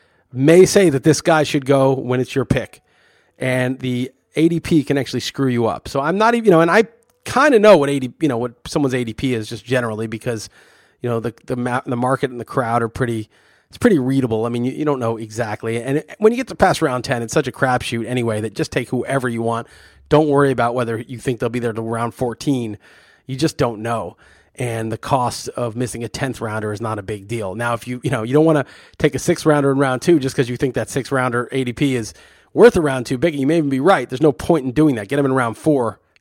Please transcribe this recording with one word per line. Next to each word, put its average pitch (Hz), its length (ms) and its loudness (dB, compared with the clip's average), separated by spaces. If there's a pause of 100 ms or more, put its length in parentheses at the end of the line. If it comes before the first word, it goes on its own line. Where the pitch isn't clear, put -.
(340)
may 160 320 8
say 196 240 4
that 135 140 0
this 156 180 4
guy 156 220 2
should 139 220 -2
go 135 280 4
when 123 260 -2
it's 123 160 -6
your 131 80 0
pick. - 380 -4 (560)
And 127 420 -2
the 127 320 -4 (240)
A 160 140 4
D 170 100 -2
P 156 240 2
can 143 140 0
actually 127 240 -4
screw - 260 -2
you 120 180 2
up. 95 220 -4
So 139 140 -4
I'm 165 160 0
not 226 180 4
even, 233 80 -2
you 214 80 2
know, 165 80 6
and 165 100 4
I 208 140 6 (400)
kinda 262 340 4
know 202 200 8
what 139 120 2
A 143 100 -2
D 127 100 -4
P, - 140 -18
you 156 40 2
know, 123 100 0
what 120 300 -8
someone's 143 260 0
A 123 120 -2
D 113 80 -6
P 131 200 -2
is 107 140 -4
just 117 160 -12
generally 113 440 -2
because, 110 420 -8 (500)
you 120 100 -4
know, 113 120 -2
the, 117 120 -4 (120)
the 127 100 -2
ma-, 123 300 -2
the 131 100 -4
market 127 360 0
and 120 100 -10
the 110 40 -12
crowd 117 360 -2
are 113 80 -2
pretty, 117 400 -4 (400)
it's - 80 -20
pretty 208 220 4
readable. 123 460 0
I 120 40 -2
mean, 120 140 -2
you, 127 80 -2
you 151 140 -6
don't 143 140 0
know 113 180 -2
exactly. 113 640 -6
And 135 140 -2
it, - 220 -8
when 214 120 4
you 240 60 -2
get 262 100 -6
to 175 80 -14
past 175 260 -2
round 127 220 -2
ten, 123 180 -4
it's 113 120 -8
such 131 160 0
a - 20 -4
crapshoot 123 540 -4
anyway 117 340 -2
that 107 140 -6
just - 180 -6
take 127 160 -4
whoever 127 400 -4
you 117 140 -4
want. 117 260 -4 (400)
Don't 151 220 4
worry 139 220 4
about 120 220 0
whether 117 240 -2
you 117 200 -12
think 120 240 -4
they'll 120 80 -2
be 123 100 -4
there 117 140 -2
till 113 100 -6
round 113 300 -4
fourteen. 120 640 -4 (480)
You 131 100 -10
just 147 220 -2
don't 120 240 -2
know. 110 340 -6 (400)
And 113 340 -6
the 101 80 -6
cost - 520 -2
of 120 260 -6
missing 120 280 -6
a 113 40 -6
tenth 131 320 -6
rounder 107 320 -6
is 104 80 -8
not 110 180 -4
a 101 60 -8
big 98 240 -10
deal. 101 280 -8
Now, 117 180 -4
if 117 160 -8
you, 123 160 -8
you 131 40 -4
know, 120 140 -2
you 120 80 -6
don't 151 140 4
wanna 151 200 2 (320)
take 147 180 0
a 123 40 -6
sixth - 260 -2
rounder 147 240 4
in 135 100 2
round 131 220 0
two 175 160 4
just 131 160 -4
'cause 127 140 0
you 123 80 -6
think 127 200 -2
that 113 140 -4
sixth - 220 -6
rounder 123 400 0
A 135 140 -2
D 120 80 -4
P 135 240 0
is 110 160 -6 (400)
worth 208 240 8
a 175 40 4
round 131 240 0
two 131 140 -4
pick, 160 140 0
and 143 80 -4
you 131 60 0
may 160 100 4
even 147 120 2
be 135 120 0
right. 151 280 2
There's 131 120 -6
no 151 100 6
point 143 340 0
in 131 60 -4
doing 147 240 2
that. 104 140 -6
Get 139 100 0
him 139 60 2
in 135 80 0
round 120 240 0
four. 127 420 0 (220)